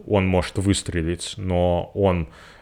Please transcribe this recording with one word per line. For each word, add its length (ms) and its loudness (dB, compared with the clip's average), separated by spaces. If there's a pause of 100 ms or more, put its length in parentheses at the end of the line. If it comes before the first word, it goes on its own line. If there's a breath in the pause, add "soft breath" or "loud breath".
он 180 2
может 300 0
выстрелить, 800 -2
но 560 0
он, 360 2 (340 soft breath)